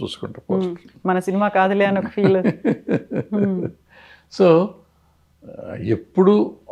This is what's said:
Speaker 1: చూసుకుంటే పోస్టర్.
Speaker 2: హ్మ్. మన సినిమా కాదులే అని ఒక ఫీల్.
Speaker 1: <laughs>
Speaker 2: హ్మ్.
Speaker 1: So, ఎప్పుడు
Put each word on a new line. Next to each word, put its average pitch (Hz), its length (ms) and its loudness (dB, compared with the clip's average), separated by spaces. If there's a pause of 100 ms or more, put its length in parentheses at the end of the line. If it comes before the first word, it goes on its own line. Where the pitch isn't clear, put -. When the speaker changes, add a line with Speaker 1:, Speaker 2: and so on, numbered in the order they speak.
Speaker 1:
చూసుకుంటే - 460 -12
పోస్టర్. 190 240 -2
Speaker 2:
హ్మ్. - 340 -12
మన 185 120 0
సినిమా 196 280 -2
కాదులే 196 380 2
అని 196 140 0
ఒక 190 60 -6
ఫీల్. 190 320 0
Speaker 1:
<laughs> - 960 -4
Speaker 2:
హ్మ్. 196 340 -2 (720)
Speaker 1:
So, 175 240 6 (1120)
ఎప్పుడు 185 760 2 (160)